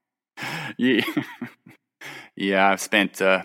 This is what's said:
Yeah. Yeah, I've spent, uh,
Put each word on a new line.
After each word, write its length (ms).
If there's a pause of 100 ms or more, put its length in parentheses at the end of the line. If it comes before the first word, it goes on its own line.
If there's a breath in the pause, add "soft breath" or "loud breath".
(800 loud breath)
Yeah. 240 (1300 loud breath)
Yeah, 340
I've 100
spent, 420
uh, 220